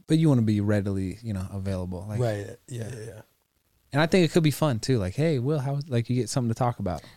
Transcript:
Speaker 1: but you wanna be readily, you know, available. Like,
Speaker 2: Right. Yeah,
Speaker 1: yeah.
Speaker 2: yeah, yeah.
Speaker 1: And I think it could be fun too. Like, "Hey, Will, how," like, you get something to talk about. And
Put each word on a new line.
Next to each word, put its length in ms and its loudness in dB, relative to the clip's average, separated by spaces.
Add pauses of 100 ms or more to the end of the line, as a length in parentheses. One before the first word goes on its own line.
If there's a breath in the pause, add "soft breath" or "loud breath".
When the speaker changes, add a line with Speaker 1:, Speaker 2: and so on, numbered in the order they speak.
Speaker 1:
but 100 4
you 100 4
wanna 140 6
be 180 4
readily, 600 0
you 100 -8
know, 200 -4
available. 560 -6
Like, 120 -6
Speaker 2:
Right. 260 -2 (200)
Yeah, 220 -10
Speaker 1:
yeah. 80 -
Speaker 2:
yeah, 100 -14
yeah. 140 -16 (720)
Speaker 1:
And 100 2
I 60 4
think 160 6
it 80 0
could 100 4
be 80 4
fun 300 0
too. 180 2
Like, 160 -2
"Hey, 240 0
Will, 220 -2
how," 260 -2
like, 240 -2
you 60 0
get 120 -2
something 200 0
to 100 0
talk 220 0
about. 220 -4
And 140 -20